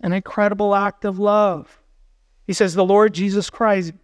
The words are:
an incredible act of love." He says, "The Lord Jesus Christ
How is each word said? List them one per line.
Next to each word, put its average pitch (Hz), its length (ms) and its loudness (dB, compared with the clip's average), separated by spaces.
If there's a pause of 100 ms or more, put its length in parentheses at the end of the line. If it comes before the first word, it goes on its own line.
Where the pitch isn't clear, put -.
an 180 140 -2
incredible 202 600 -2
act 196 300 -2
of 190 140 -4
love." 208 640 0 (640)
He 190 80 -4
says, 185 200 0
"The 190 100 2
Lord 202 280 4
Jesus 196 380 -4
Christ 196 420 -2 (120)